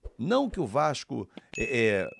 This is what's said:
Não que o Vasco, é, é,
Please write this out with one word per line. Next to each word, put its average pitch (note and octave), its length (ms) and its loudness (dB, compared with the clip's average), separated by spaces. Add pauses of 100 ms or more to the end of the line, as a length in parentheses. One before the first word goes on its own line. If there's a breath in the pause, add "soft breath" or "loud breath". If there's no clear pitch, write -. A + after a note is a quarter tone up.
(180)
Não A#3 320 0
que - 80 -6
o D3+ 80 -2
Vasco, C#3 640 -2 (280 loud breath)
é, - 60 -2
é, A2 580 4